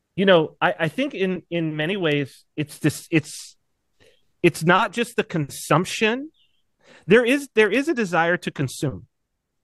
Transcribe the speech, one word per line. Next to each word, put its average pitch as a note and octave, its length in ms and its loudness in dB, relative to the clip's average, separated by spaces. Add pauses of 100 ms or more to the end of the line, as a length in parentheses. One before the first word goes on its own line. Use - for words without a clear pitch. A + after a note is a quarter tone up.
(160)
you F#3+ 100 0
know, F3 360 4
I, E3 180 2
I E3 80 0
think C4+ 260 -4
in, F#3 360 -4
in D#3+ 260 -4
many D#3+ 220 -4
ways D3 480 -2 (100)
it's D3+ 240 -8
this, - 320 -2
it's, - 440 -14 (840)
it's E3+ 220 0
not F#3 280 2
just A#3 260 -6
the G3+ 60 0
consumption. F#3+ 1080 -2 (760)
There A3+ 200 6
is, C#4 280 0
there G#3+ 160 4
is C#4 200 0
a E4+ 40 0
desire F3 440 0
to - 140 -8
consume, B2+ 540 -4 (580)